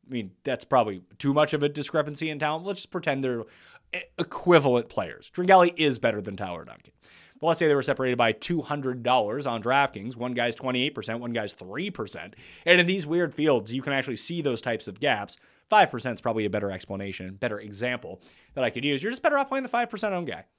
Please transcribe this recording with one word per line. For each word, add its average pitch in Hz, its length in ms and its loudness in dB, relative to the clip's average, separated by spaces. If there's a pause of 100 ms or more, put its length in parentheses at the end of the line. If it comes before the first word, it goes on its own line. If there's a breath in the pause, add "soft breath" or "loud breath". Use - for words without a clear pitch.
I 127 60 -16
mean, 110 200 -6 (120)
that's 131 220 -4
probably 107 380 2 (160)
too 139 140 2
much 151 200 4
of 143 80 0
a 147 80 2
discrepancy 147 600 -4
in 147 80 -8
talent. 156 260 -4
Let's 196 140 -6
just - 120 -12
pretend 143 320 -2
they're 120 220 -2 (480 loud breath)
e-, 180 60 -6 (180)
equivalent 143 720 4
players. - 440 -6
Tringali 180 440 8
is 147 220 2
better 107 220 0
than 98 140 -10
Tyler 87 300 -8
Duncan. 52 260 -20 (480 loud breath)
But 156 80 0
let's 170 120 4
say 165 80 4
they 143 80 6
were 135 60 2
separated 127 360 0
by 117 160 4
two 165 280 -2
hundred 131 420 -4
dollars 123 440 0
on 113 160 -4
DraftKings. 127 540 0
One 123 160 -6
guy's 120 220 0
twenty-eight 127 380 -2
percent, 113 260 -6
one 120 120 -8
guy's 107 220 -4
three 123 360 -10
percent. 98 460 -10 (300 loud breath)
And 180 160 8
in 170 40 4
these 180 220 -2
weird 165 260 0
fields, 123 400 2
you 131 80 -4
can 139 120 -4
actually 131 240 -4
see 170 240 -6
those 127 200 -2
types 113 280 -4
of 95 100 -14
gaps. 110 380 -2 (320 soft breath)
Five 190 200 6
percent 123 260 -6
is - 60 -18
probably 110 240 0
a 98 40 0
better 101 200 -2
explanation, 95 680 -10
better 107 240 -4
example 107 600 -8 (340 loud breath)
that 131 80 0
I 117 60 2
could 117 160 -6
use. 143 160 0
You're 220 100 -4
just 254 120 -10
better 294 140 2
off 269 120 0
playing 269 140 -4
the 247 60 -10
five 240 200 -2
percent 208 240 -4
owned 175 140 -4
guy 85 180 -10 (140)